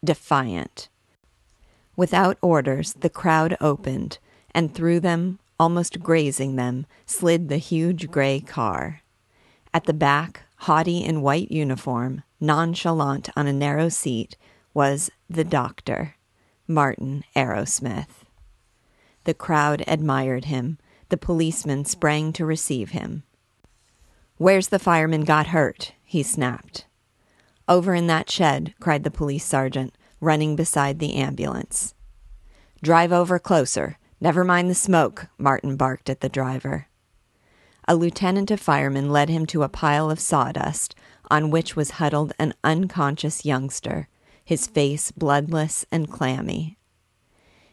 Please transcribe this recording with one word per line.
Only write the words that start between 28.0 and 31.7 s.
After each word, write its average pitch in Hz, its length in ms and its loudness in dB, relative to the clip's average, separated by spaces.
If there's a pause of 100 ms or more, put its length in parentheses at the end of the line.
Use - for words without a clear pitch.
that 160 220 0
shed," 151 500 0
cried 147 240 0
the 151 80 -4
police 139 340 -4
sergeant, 131 520 -2 (240)
running 151 340 2
beside 147 440 0
the 147 160 -2
ambulance. - 800 -4 (880)